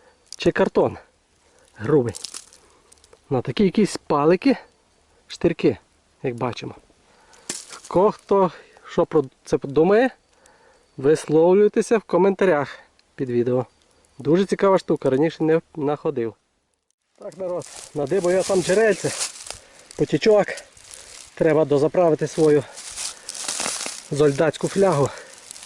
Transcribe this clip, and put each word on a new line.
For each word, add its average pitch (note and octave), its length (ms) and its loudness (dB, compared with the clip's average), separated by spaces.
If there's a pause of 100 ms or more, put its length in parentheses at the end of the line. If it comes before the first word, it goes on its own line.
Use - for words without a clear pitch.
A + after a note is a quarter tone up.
(380)
чи - 140 0
картон D#3+ 460 0 (800)
грубий. A#2+ 380 0 (1160)
На B2+ 120 -2
такі C#3 220 -2
якісь F#3+ 340 2
палики, E3+ 600 2 (720)
штирки, E3 500 -2 (460)
як B2+ 120 -6
бачимо. A#2+ 400 -8 (960)
Хто, - 420 0
хто G3 400 0 (380)
що E3+ 160 0
про D3+ 180 0 (220)
це D#3 120 -2
думає, F3+ 520 2 (880)
висловлюйтеся F3 1000 2
в G3 60 -4
коментарях F3+ 760 0 (360)
під C3+ 140 -8
відео. A#2+ 360 0 (540)
Дуже D#3+ 260 2
цікава G3 320 2
штука, D#3 320 -2
раніше D3+ 340 -2
не D#3+ 180 2 (140)
находив. C#3 600 -6 (840)
Так, F#3 180 -18
народ, F3+ 280 -8 (300)
надибав E3+ 360 -2
я F#3 120 0
там F#3+ 200 0
джерельце, F#3+ 480 2 (840)
потічок. G3+ 500 2 (880)
Треба D#3 300 2
дозаправити D3+ 640 0
свою D3+ 360 2 (1500)
зольдацьку D3+ 560 0
флягу. D#3+ 420 2 (560)